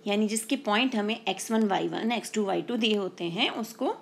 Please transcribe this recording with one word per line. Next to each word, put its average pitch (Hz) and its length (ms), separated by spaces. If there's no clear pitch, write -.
यानी 208 200
जिसके 220 300
पॉइंट 233 380
हमें 208 200
एक्स 190 220
वन 226 160
वाई 170 200
वन, 175 240
एक्स 220 220
टू 214 120
वाई 180 160
टू 240 160
दिए 214 180
होते 185 280
हैं 175 260
उसको 262 520